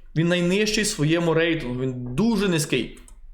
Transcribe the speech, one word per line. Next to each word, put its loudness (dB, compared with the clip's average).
Він 2
найнижчий 2
в 0
своєму 2
рейтингу, 0
він -6
дуже 2
низький. 0